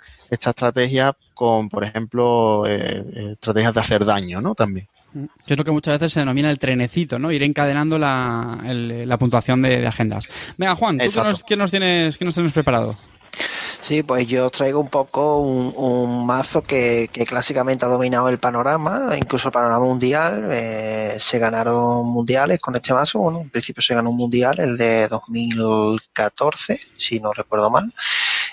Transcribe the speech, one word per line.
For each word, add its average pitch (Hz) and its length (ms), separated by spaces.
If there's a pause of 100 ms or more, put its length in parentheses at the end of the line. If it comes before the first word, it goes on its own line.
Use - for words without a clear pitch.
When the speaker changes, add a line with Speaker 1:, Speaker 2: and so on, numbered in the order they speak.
(300)
Speaker 1:
esta 123 200
estrategia 131 680 (180)
con, 113 340
por 101 160
ejemplo, 113 840
eh, 101 380 (100)
eh, 104 180
estrategias 110 420
de 113 60
hacer 104 240
daño, 98 360
¿no? 113 140
También. 98 340 (580)
Speaker 2:
Que 143 80
es 139 40
lo 156 40
que 156 80
muchas 151 240
veces 151 180
se 160 80
denomina 139 300
el 143 80
trenecito, 127 640
¿no? 156 100
Ir 143 140
encadenando 147 560
la, 120 640
el, 120 440
la 123 80
puntuación 123 460
de, 127 180
de 120 60
agendas. 110 420 (280)
Venga, 185 180
Juan, 185 220
¿tú 131 60
qué - 20
Speaker 1:
Exacto. 208 260
Speaker 2:
nos, 185 140
qué 208 120
nos 202 140
tienes, 175 460
qué - 80
nos 175 100
tienes 170 180
preparado? 117 440 (840)
Speaker 3:
Sí, 151 240
pues 127 240
yo 127 200
os 123 60
traigo 139 280
un 143 80
poco 147 500
un, 131 380
un 123 500
mazo 131 380
que, 117 480
que 120 140
clásicamente 127 580
ha 123 40
dominado 127 400
el 123 100
panorama, 151 800
incluso 131 320
el 120 40
panorama 120 320
mundial. 139 640
Eh, 110 720
se 120 180
ganaron 120 680
mundiales 127 500
con 127 160
este 123 180
mazo. 131 280
Bueno, 170 220
en 147 80
principio - 340
se 123 100
ganó 117 160
un 120 60
mundial, 123 420
el 131 180
de 113 300
dos 110 220
mil 110 720 (120)
catorce, 147 640 (200)
si - 240
no 107 120
recuerdo 107 380
mal. 202 240 (580)